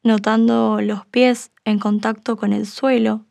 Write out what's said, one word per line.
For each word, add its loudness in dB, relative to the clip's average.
notando 2
los -6
pies 0
en 0
contacto -4
con -2
el -4
suelo 0